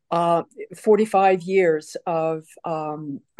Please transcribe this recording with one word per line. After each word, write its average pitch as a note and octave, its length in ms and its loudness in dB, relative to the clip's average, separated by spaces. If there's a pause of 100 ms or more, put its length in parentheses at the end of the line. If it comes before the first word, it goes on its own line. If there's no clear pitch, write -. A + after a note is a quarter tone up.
(120)
uh, E3+ 300 0 (340)
forty-five G3 640 2
years F3 540 0 (100)
of, D#3+ 380 -2 (200)
um, D3+ 560 -8 (200)